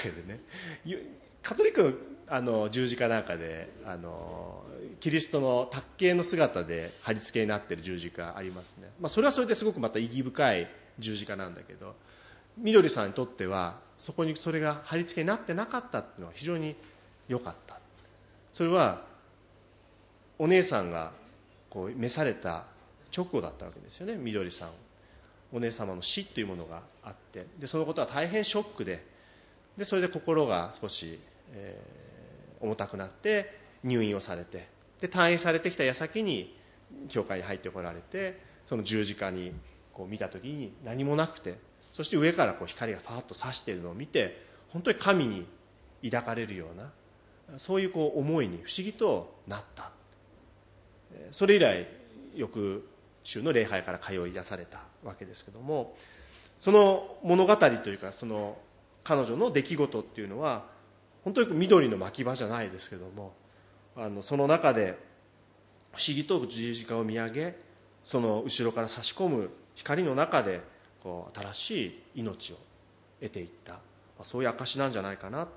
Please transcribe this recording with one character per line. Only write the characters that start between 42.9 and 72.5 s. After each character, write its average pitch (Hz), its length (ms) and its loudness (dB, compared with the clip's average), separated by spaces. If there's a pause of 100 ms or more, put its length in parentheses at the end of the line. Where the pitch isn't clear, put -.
が 92 60 -6
フ - 100 -16
ァ - 80 -12
ー - 20 -6
ッ 123 40 -10
と - 120 -14
差 131 180 -6
し - 80 -4
て 113 120 -6
い - 20 -2
る 90 80 -6
の 87 80 -8
を 85 40 -12
見 131 120 -10
て、 110 360 0 (280)
本 170 120 -6
当 233 100 2
に 220 60 0
神 185 280 4
に 98 200 -4 (580)
抱 120 180 0
か 117 120 -6
れ 113 120 -4
る 104 80 -10
よ 85 180 -10
う 85 60 -16
な、 - 800 -20
そ 190 180 -2
う 190 40 4
い 190 60 0
う 185 40 -2
こ 160 260 0
う - 20 2
思 151 240 2
い 107 60 0
に 87 140 -6
不 - 140 -6
思 185 80 -4
議 208 80 -6
と 143 420 0 (120)
な 101 120 -8
っ - 40 -12 (120)
た。 - 160 -14 (1400)
そ 196 160 2
れ 202 100 10
以 - 20 8
来、 98 280 6 (480)
翌 104 540 -2 (360)
週 - 180 -6
の 156 100 2
礼 117 120 6
拝 95 180 0
か 90 100 -6
ら 87 60 -6
通 - 160 -8 (120)
い 92 60 -8
出 92 120 -8
さ 98 120 -10
れ 87 80 -12
た - 160 -18 (240)
わ 104 140 -12
け 107 60 -14
で 92 100 -16
す - 100 -16
け - 60 -18
ど 107 100 -18
も、 135 340 -4 (640)
そ 190 100 4
の 196 520 10
物 185 240 8
語 208 100 10
と 175 100 10 (240)
い 98 40 -4
う 98 40 -8
か、 98 140 -10
そ - 120 -14
の 107 320 -4 (480)
彼 139 200 2
女 113 120 -2
の 226 140 2
出 143 120 4
来 165 140 -4
事 135 240 2
っ - 20 -10
て - 180 -12
い 104 40 -6
う 98 40 -8
の 101 120 -8
は、 131 240 -2 (600)
本 190 100 -2
当 240 100 6
に 185 100 0
緑 175 340 10
の 107 100 0
牧 98 260 -4
場 127 100 -2
じ 127 100 -4
ゃ 104 40 -2
な 117 140 -2
い 101 80 -4
で 92 100 -12
す - 100 -12
け 101 60 -12
ど 90 140 -12
も、 98 220 -14 (640)
あ 113 120 -6
の、 101 140 -6
そ 143 140 -2
の 139 100 4
中 156 260 6
で 98 260 0 (920)
不 - 140 -6
思 147 100 -2
議 151 80 -2
と 151 220 0
十 117 280 -6
字 113 100 -10
架 113 140 -2
を 117 60 0
見 110 120 -2
上 113 140 -2
げ、 160 280 -6 (460)
そ - 160 0
の 110 220 2
後 127 220 -2
ろ 113 80 2
か 120 80 -2
ら 110 80 -2
差 113 140 -8
し - 120 -2
込 190 140 0
む 113 220 0 (240)
光 151 280 -2
の 147 120 0
中 151 280 4
で、 92 180 -2 (420)
こ 90 320 -10
う、 - 40 -12
新 98 160 -8
し 165 320 -4
い - 160 -12 (140)
命 107 360 -8